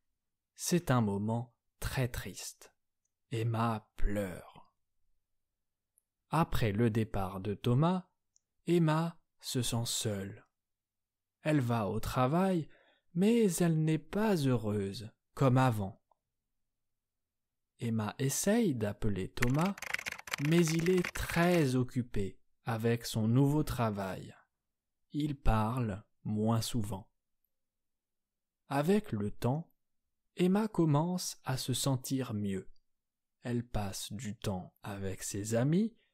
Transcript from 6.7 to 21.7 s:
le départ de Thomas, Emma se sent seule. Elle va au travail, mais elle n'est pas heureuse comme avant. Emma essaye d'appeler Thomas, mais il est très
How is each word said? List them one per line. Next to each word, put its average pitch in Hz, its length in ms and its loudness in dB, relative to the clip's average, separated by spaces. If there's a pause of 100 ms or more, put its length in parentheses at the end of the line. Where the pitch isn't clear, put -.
le 117 180 4
départ 98 500 -2
de 101 140 -4
Thomas, 156 540 0 (580)
Emma 165 520 2 (220)
se - 220 -4
sent 117 240 -2
seule. 101 600 -6 (960)
Elle 151 180 2
va 117 280 0
au 104 120 -2
travail, 165 680 0 (460)
mais 214 400 4
elle 165 300 2
n'est 156 140 2
pas 202 380 0
heureuse 107 760 0 (220)
comme 131 240 4
avant. 110 460 0 (1800)
Emma 113 400 -2
essaye 196 560 0
d'appeler 104 560 -2
Thomas, 147 460 0 (720)
mais 170 180 6
il 165 240 0
est 180 240 0
très 170 600 2